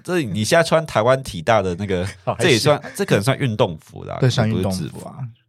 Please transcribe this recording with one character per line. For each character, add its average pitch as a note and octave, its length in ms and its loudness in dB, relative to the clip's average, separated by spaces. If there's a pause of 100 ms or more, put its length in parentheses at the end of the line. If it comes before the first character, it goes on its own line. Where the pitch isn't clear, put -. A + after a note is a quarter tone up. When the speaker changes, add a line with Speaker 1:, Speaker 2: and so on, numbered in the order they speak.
Speaker 1:
这 F3 200 -2
你 G#2+ 200 -2
现 E3 140 2
在 E3+ 60 6
穿 D#3+ 220 2
台 A#2 180 0
湾 C3 200 4
体 F2 180 -8
大 A2 200 4
的 F#2 140 -2
那 G2+ 100 -6
个， F#2 180 -2 (120)
Speaker 2:
<laughs> - 100 -20
哦， A#2 80 -2
还 A#2 100 -2
是。 - 0 -
Speaker 1:
这 F3 60 4
也 A#2 100 4
算， D3 220 2 (140)
这 G3+ 100 -4
可 D3 100 2
能 G2+ 80 0
算 - 160 0
运 G#2+ 160 -2
动 F#2+ 220 0
服 - 260 -18
啦， - 160 -10
Speaker 2:
对， B2+ 100 4
算 A2 200 0
运 F#2 120 0
动 G2 100 -2
服 F2+ 340 -8
啊， C#2 100 -16
Speaker 1:
可 - 40 -16
能 - 20 -14
不 - 20 -8
是 - 0 -
制 A#2 60 -10
服。 - 0 - (200)